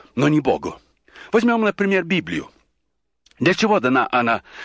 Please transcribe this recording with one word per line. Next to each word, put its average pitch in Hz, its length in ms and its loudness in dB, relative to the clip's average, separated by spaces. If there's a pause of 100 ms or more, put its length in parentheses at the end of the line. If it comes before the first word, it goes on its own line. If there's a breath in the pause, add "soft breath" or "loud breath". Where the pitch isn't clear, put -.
(160 loud breath)
но 135 120 2
не 151 120 2
Богу. 120 380 -2 (540 loud breath)
Возьмем, 233 300 2
например, 196 420 0
Библию. 170 460 -4 (880)
Для 170 160 2
чего 208 260 2
дана 127 300 0
она 117 320 0 (220 loud breath)